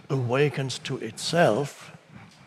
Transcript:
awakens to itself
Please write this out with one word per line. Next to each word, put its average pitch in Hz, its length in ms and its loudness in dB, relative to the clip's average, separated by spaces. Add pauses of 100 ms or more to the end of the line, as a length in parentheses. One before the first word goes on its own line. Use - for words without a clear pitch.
awakens 135 680 0
to - 200 -8
itself 143 920 0 (560)